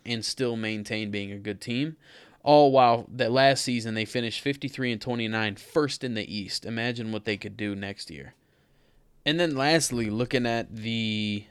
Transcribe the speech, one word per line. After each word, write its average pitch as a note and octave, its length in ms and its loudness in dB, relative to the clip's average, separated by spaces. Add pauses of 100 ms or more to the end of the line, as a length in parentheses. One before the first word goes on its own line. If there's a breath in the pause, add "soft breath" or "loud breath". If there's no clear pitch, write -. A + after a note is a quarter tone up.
and A#2 200 -4
still A#2+ 320 -2
maintain G#2+ 520 -4
being G2+ 220 -6
a G2+ 60 -10
good G2+ 240 -8
team. C#3+ 340 -4 (480 soft breath)
All C#3+ 300 8
while A#2+ 400 6
that A#2+ 180 0
last C3 320 6
season A#2 300 -2
they A2 100 0
finished A#2 380 -4
fifty-three C3+ 500 -4
and A2 80 -4
twenty-nine, A2 560 -2
first - 480 -2
in B2 120 -4
the G#2 200 -6
East. G2 300 -6
Imagine A2+ 480 -4
what G#2+ 100 -4
they G#2+ 140 -2
could G2+ 180 -12
do G#2 220 -4
next G2 340 -10
year. C#2 220 -16 (920)
And D#3 140 0
then E3 160 0
lastly, C3 540 2
looking A#2+ 360 0
at A#2 300 -2
the G#2+ 760 -2